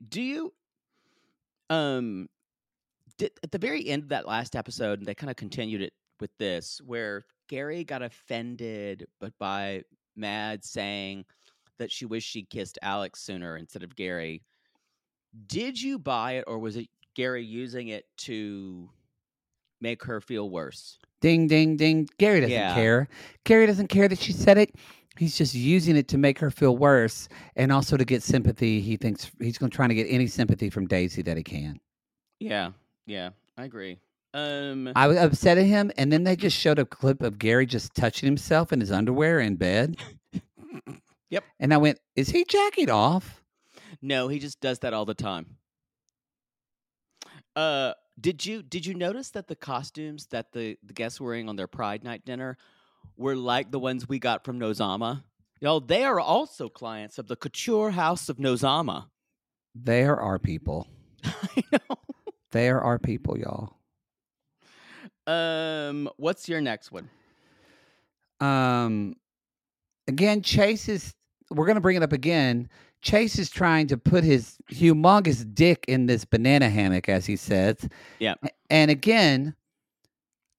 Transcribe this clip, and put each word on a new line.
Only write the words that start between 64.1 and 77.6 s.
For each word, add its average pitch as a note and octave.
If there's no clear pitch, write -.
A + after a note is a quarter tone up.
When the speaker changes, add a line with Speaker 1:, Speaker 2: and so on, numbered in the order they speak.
Speaker 1:
Um, D#3
what's E3
your E3
next A#2+
one? -
Speaker 2:
Um, B2
again, G3
Chase G#3
is, G3+
we're D3
gonna G#3+
bring F#3
it E3+
up D3
again. C3
Chase G#3+
is F#3
trying D#3+
to C#3
put F3
his C3+
humongous D#3+
dick E3
in B2+
this A#2+
banana B2+
hammock, F#2+
as F#2
he G#2
says. G2